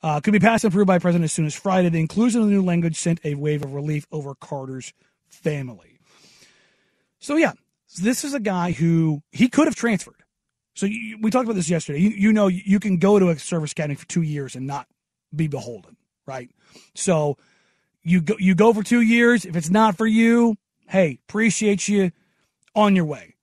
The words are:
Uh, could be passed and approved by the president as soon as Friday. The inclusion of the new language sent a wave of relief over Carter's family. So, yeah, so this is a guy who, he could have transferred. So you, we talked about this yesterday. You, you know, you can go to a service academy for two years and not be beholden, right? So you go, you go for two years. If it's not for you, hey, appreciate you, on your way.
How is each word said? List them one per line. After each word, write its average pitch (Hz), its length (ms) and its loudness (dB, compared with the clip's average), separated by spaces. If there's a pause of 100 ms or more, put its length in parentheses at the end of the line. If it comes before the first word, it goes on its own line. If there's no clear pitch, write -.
Uh, 151 200 -2
could 208 120 2
be 214 60 4
passed 220 240 4
and 202 100 2
approved 202 140 2
by 185 100 4
the 170 40 0
president 175 240 2
as 151 60 -4
soon 160 140 -2
as 151 100 -6
Friday. 185 320 0
The 165 120 0
inclusion 220 420 0
of 214 60 2
the 202 60 2
new 196 100 2
language 170 340 0
sent 170 260 -2
a 147 120 -4
wave 147 280 -4
of 139 100 -10
relief 147 380 -6
over 139 220 -10
Carter's 131 580 -12 (380)
family. 135 720 -10 (1200)
So, - 160 -6
yeah, 294 180 2 (320)
so - 180 -12
this 240 220 -2
is 277 80 -8
a 285 60 -4
guy 180 320 -2
who, 160 500 0 (100)
he 220 160 2
could 302 200 2
have 247 80 -2
transferred. - 400 -4 (600)
So - 100 -6
you, 220 340 -8
we 214 120 -2
talked 254 140 0
about 220 100 -4
this 170 160 -2
yesterday. 156 300 -4
You, 202 80 4
you 208 220 0
know, 214 140 4
you 190 340 0
can 185 180 -2
go 196 200 4
to 185 120 4
a 160 100 -2
service 156 320 -6
academy 147 240 -6
for - 100 -20
two - 160 -2
years 147 340 -6
and 127 120 -10
not 139 180 -10 (500)
be 156 120 -2
beholden, 117 500 -10 (300)
right? 131 240 -14 (420)
So 151 460 -2 (640)
you 175 180 2
go, 175 160 -2
you 185 160 2
go 214 200 6
for 208 100 -2
two 240 180 2
years. 233 420 4
If 180 120 -10
it's 165 160 -4
not 214 260 2
for 220 80 -2
you, 226 500 4 (320)
hey, 170 300 0 (100)
appreciate 208 600 0
you, 196 240 0 (640)
on 208 200 4
your 175 100 2
way. 147 380 -12